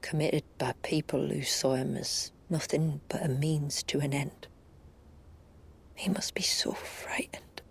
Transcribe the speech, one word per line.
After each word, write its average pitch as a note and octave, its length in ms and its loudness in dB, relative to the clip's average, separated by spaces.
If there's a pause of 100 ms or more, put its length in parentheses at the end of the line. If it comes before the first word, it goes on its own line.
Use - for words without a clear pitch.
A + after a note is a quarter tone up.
Committed D#3 440 2 (140)
by B2+ 240 0
people - 460 0
who - 140 0
saw C3+ 320 2
him C3 220 0
as - 340 -2 (200)
nothing D#3 580 2
but - 160 -2
a E3 40 2
means C#3+ 560 2
to - 160 0
an C#3+ 120 2
end. C#3 340 -2 (1500)
He - 160 -4
must - 240 0
be - 80 -2
so - 300 2
frightened. - 800 -6 (180)